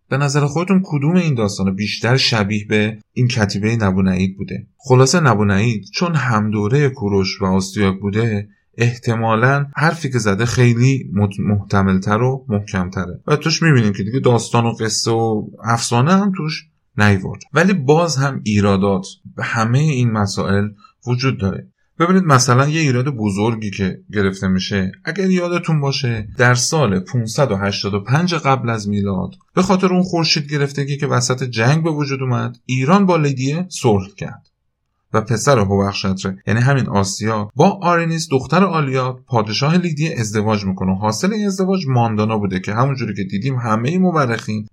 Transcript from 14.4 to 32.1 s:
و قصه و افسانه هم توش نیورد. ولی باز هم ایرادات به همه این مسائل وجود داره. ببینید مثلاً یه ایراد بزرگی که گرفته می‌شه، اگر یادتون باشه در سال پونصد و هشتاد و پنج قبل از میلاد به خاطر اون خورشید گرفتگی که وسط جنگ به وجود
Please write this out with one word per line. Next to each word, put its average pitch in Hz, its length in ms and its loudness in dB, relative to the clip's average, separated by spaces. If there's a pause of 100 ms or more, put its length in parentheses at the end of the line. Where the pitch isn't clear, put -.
و 117 60 -2
قصه 113 380 -4
و 113 360 0 (180)
افسانه 120 480 2
هم 196 240 2
توش 156 320 -8 (300)
نیورد. 98 420 2 (120)
ولی 170 200 4
باز 156 440 2
هم 135 280 -2
ایرادات 98 640 2 (300)
به 117 80 -6
همه 117 360 0
این 127 300 0
مسائل 101 580 0 (380)
وجود 123 340 0
داره. 95 280 -4 (300)
ببینید 185 260 4
مثلاً 135 440 4
یه 160 120 0
ایراد 127 280 0
بزرگی 107 640 -2
که 92 300 -4 (120)
گرفته 98 360 0
می‌شه، 92 440 -2 (120)
اگر 190 260 -2
یادتون 175 500 0
باشه 120 480 -2 (100)
در 123 160 6
سال 120 460 0
پونصد 117 520 -2
و 95 40 0
هشتاد 101 380 -4
و 104 60 0
پنج 156 340 0
قبل 131 360 0
از 104 180 -4
میلاد 98 420 -2 (240)
به 180 80 2
خاطر 185 240 2
اون 180 160 2
خورشید 160 500 -2
گرفتگی 143 440 -2
که 143 100 -4
وسط 127 360 0
جنگ 127 400 2
به 165 80 0
وجود 139 320 -4